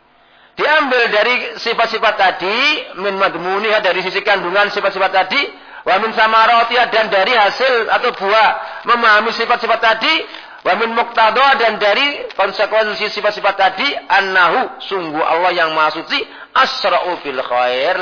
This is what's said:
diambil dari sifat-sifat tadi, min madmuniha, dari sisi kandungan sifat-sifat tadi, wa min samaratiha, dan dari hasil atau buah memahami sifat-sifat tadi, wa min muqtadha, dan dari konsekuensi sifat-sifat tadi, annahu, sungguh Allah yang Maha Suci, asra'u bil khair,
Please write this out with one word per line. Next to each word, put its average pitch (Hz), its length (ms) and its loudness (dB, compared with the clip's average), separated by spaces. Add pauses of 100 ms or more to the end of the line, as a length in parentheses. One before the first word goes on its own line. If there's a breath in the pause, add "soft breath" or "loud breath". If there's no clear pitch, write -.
(560 soft breath)
diambil 254 560 2
dari 226 480 -2
sifat-sifat 220 560 0
tadi, 185 400 0 (480)
min 196 160 -2
madmuniha, 190 640 0
dari 185 160 0
sisi 190 240 -4
kandungan 196 480 0
sifat-sifat 196 400 -2
tadi, 190 300 0 (420 loud breath)
wa 170 160 2
min 220 160 -4
samaratiha, 233 720 4
dan 220 240 0
dari 202 240 2
hasil 226 560 2
atau 226 240 0
buah 202 340 2 (380 loud breath)
memahami 226 480 2
sifat-sifat 226 480 0
tadi, 226 300 0 (500 loud breath)
wa 180 160 0
min 226 160 -2
muqtadha, 226 640 2
dan 220 240 0
dari 269 480 0
konsekuensi 202 800 -2
sifat-sifat 202 480 -2
tadi, 240 280 0 (200)
annahu, 190 800 2
sungguh 165 320 -6
Allah 175 320 0
yang 165 240 0
Maha 156 240 0
Suci, 269 240 -6 (320 loud breath)
asra'u 180 640 0
bil 131 240 -6
khair, 127 580 0